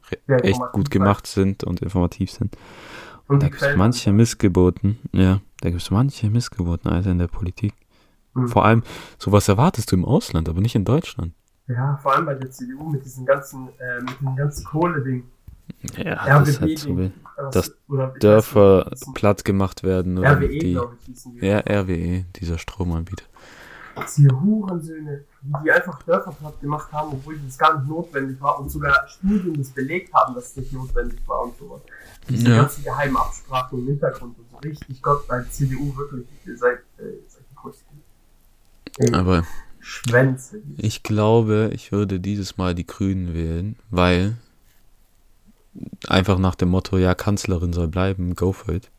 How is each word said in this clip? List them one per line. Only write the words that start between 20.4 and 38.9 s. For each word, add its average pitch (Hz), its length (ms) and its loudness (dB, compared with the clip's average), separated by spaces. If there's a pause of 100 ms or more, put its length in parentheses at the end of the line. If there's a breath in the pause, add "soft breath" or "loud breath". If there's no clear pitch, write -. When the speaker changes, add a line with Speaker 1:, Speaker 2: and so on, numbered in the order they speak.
Speaker 2:
W 139 40 0
E, 139 140 -2
Speaker 1:
die 170 140 0
Speaker 2:
glaub 123 260 -4
ich, - 80 -20
hießen - 260 -18
die. - 140 -10
Speaker 1:
Ja, 101 140 2
R 101 260 0
W 92 80 0
E, 87 300 -2 (100)
dieser 85 240 -6
Stromanbieter. 87 680 -6 (800 loud breath)
Speaker 2:
Diese 143 240 4 (100)
Hurensöhne, 160 840 -4 (180)
die, 139 120 -8 (100)
die 160 80 2
einfach 175 320 -2
Dörfer 175 300 -2
platt 151 280 -14
gemacht 147 300 -6
haben, 151 220 -8
obwohl 143 260 -12
das 131 180 -14
gar 170 220 4
nicht 135 100 -4
notwendig 139 520 -6
war 139 180 0
und 135 100 -8
sogar 147 380 0
Studien 185 500 0
das 135 120 -4
belegt 151 440 -8
haben, 131 220 0
dass 123 160 -14
es - 60 -14
nicht 135 160 -8
notwendig 123 520 -4
war 123 200 -6
und 123 120 -14
sowas. - 240 -20 (480 loud breath)
Diese 120 220 2
Speaker 1:
Ja. 113 100 8
Speaker 2:
ganzen - 220 0
geheimen 139 340 -2
Absprachen - 600 -4
im 123 80 -6
Hintergrund 135 500 -4
und - 140 -20
so - 60 -20
richtig 147 440 -12
Gott, - 260 0
bei 123 120 -4
der 123 100 -10
C 143 160 -2
D 131 120 -2
U 139 200 -6
wirklich, 139 300 -10 (180)
ihr 120 120 -14
seid, 120 220 0 (200)
äh, - 60 -16
ihr - 220 -12
seid - 220 -20
die - 60 -20
Größten. - 460 -20 (960)